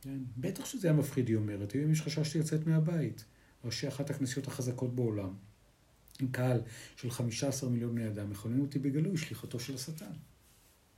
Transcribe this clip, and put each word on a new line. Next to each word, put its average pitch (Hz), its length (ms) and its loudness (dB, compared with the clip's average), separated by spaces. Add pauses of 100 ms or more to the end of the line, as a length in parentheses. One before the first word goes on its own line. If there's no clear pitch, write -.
כן, 135 180 -6 (180)
בטח 170 280 -4
שזה 190 240 0
היה 156 80 8
מפחיד, 123 320 2
היא 110 80 4
אומרת. 104 360 -2
"היום 151 200 4
יש 156 100 4
חשש 156 340 -2
לצאת 156 300 2
מהבית. 156 580 2 (400)
ראשי 123 240 -2
אחת 139 220 -2
הכנסיות 131 360 -2
החזקות 123 480 -2
בעולם, 104 400 2 (840)
עם 131 80 2
קהל 127 320 4 (360)
של 120 140 -6
חמישה 120 380 0
עשר 131 200 -2
מיליון 120 260 2
בני 117 140 0
אדם, 101 220 -4
מכונים 113 300 0
אותי 143 180 0
בגלוי 147 380 2
שליחתו - 440 -6
של 135 140 -6
השטן." 156 380 -8 (840)